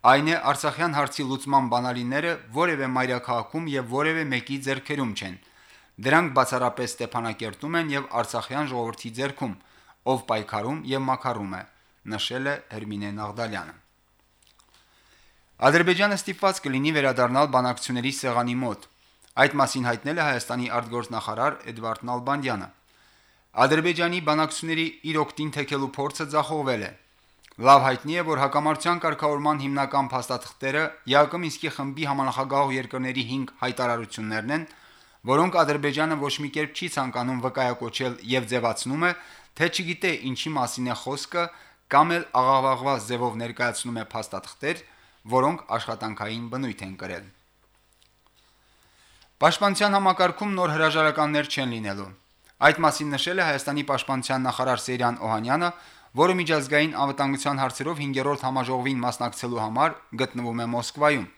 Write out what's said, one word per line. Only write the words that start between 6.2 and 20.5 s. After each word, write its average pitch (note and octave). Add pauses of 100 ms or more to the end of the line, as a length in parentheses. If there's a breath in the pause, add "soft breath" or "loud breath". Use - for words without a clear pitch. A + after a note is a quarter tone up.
բացառապես B2
Ստեփանակերտում A#2
են D#3
և C#3+ (160)
արցախյան C#3
ժողովրդի A#2
ձեռքում, C3+ (540 soft breath)
ով C3
պայքարում A2
և C3+
մաքարում A#2
է», F#2+ (540 soft breath)
նշել B2+
է C#3+ (160)
Հերմինե G#2
Նաղդալյանը։ G#2 (1900 soft breath)
Ադրբեջանը F3+
ստիպված F#3+
կլինի C#3
վերադառնալ C3
բանակցությունների B2 (100)
սեղանի A#2+
մոտ։ A2+ (480 soft breath)
Այդ C#3+
մասին C3
հայտնել C#3
է D#3
Հայաստանի B2 (120)